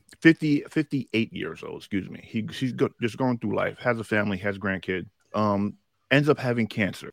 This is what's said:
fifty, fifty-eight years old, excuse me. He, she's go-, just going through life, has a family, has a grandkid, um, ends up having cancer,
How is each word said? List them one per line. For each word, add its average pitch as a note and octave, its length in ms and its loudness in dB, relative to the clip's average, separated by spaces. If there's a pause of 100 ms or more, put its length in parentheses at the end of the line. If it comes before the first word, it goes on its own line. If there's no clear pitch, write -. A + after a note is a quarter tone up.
(220)
fifty, D#3 480 6
fifty-eight A#2+ 640 -2
years E2 300 -8
old, D2+ 140 -10
excuse F#2 320 -4
me. E2 140 -14
He, A2 280 -4
she's C3 200 -4
go-, C3 180 2 (120)
just A2+ 160 -2
going B2+ 220 0
through G#2 160 -2
life, G2 240 -2
has A#2+ 200 0
a A2 40 -4
family, G#2 340 0
has G2+ 180 -2
a G2 40 -12
grandkid, F#2+ 460 -2 (280)
um, G#2 400 0 (380)
ends C#3+ 180 6
up C#3+ 100 4
having A#2+ 280 0
cancer, F2+ 460 -4